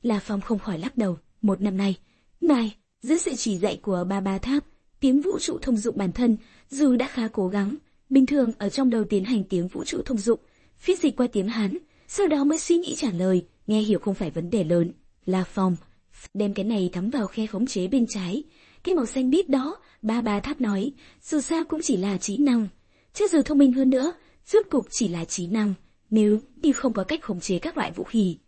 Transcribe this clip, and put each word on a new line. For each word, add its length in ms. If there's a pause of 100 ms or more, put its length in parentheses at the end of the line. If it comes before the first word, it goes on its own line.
La 180
Phong 220
không 180
khỏi 200
lắc 180
đầu. 200 (240)
Một 200
năm 160
nay, 180 (460)
ngài, 340 (260)
dưới 160
sự 180
chỉ 220
dạy 240
của 280
Ba 120
Ba 160
Tháp, 280 (340)
tiếng 220
vũ 180
trụ 220
thông 160
dụng 200
bản 140
thân, 260 (320)
dù 260
đã 120
khá 200
cố 200
gắng, 280 (340)
bình 160
thường 320
ở 120
trong 200
đầu 140
tiến 200
hành 200
tiếng 240
vũ 160
trụ 220
thông 120
dụng, 220 (380)
phiên 200
dịch 180
qua 120
tiếng 200
Hán, 300 (300)
sau 200
đó 160
mới 140
suy 200
nghĩ 200
trả 140
lời, 340 (220)
nghe 140
hiểu 180
không 160
phải 160
vấn 180
đề 140
lớn. 280 (340)
La 180
Phong, 320 (580)
đem 200
cái 120
này 280
thắm 160
vào 180
khe 180
khống 200
chế 220
bên 220
trái. 340 (400)
"Cái 120
màu 100
xanh 240
biếc 200
đó," 280 (240)
Ba 200
Ba 180
Tháp 220
nói, 300 (320)
"dù 180
sao 220
cũng 200
chỉ 140
là 200
trí 200
năng. 300 (460)
Cho 140
dù 140
thông 160
minh 160
hơn 160
nữa, 240 (320)
rốt 240
cục 200
chỉ 180
là 180
trí 220
năng. 260 (360)
Nếu 300 (220)
như 120
không 200
có 100
cách 180
khống 180
chế 200
các 180
loại 140
vũ 120
khí 340 (100)